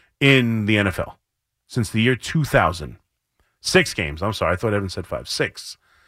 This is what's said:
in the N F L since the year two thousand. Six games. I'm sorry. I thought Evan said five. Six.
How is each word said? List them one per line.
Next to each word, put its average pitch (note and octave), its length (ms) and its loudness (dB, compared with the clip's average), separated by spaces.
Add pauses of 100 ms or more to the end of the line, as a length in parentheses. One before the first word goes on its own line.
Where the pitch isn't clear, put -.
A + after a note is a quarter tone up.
(200)
in B2 440 4
the G#2+ 140 4
N G2+ 80 4
F F#2 140 -2
L - 180 -8 (480)
since - 240 -2
the A2+ 100 0
year A#2+ 160 2
two - 280 -2
thousand. E2+ 520 0 (640)
Six - 320 2
games. D#2 300 -6
I'm G#2 100 -2
sorry. F#2 220 0
I - 20 -4
thought G#2+ 160 -2
Evan G2+ 160 -2
said F#2 180 -10
five. - 220 -10
Six. - 480 -8 (320)